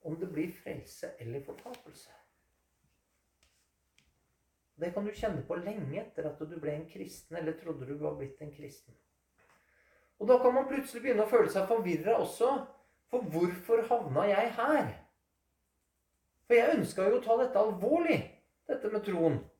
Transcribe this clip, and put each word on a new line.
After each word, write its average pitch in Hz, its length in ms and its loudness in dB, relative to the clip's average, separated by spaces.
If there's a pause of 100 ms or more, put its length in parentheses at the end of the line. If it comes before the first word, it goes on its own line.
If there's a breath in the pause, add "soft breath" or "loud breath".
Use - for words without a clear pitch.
om 156 120 -6
det 175 140 -6
blir 151 160 -2 (140)
frelse - 560 -12
eller 120 260 -8
fortapelse. - 640 -16 (2750)
Det 175 160 -4
kan 202 120 -4
du 208 80 -6
kjenne 180 320 -4
på 170 120 -4
lenge 180 440 -6
etter 160 280 -8
at 147 120 -12
du 160 200 -12
ble 151 160 -4
en 160 120 -12
kristen, - 480 -14
eller 160 200 -6
trodde 139 320 -10
du 143 80 -8
var 151 200 -6
blitt 139 280 -12
en 147 80 -14
kristen. - 400 -20 (1300 soft breath)
Og 208 80 -4
da 247 120 10
kan 247 120 6
man 269 160 2
plutselig 240 340 -6
begynne 220 220 2
å 208 60 -4
føle 233 220 6
seg 190 160 2
forvirret 185 480 2
også, - 340 0 (580 loud breath)
for 240 240 -2
hvorfor 180 560 2
havna 185 400 2
jeg 220 280 2
her? 262 320 2 (1600)
For 240 100 8
jeg 277 200 6
ønsket 196 340 0
jo 247 80 4
å 247 40 -12
ta 226 180 4
dette 247 200 2
alvorlig, 220 580 2 (500)
dette - 240 -2
med 214 140 -2
troen. 165 320 2 (200)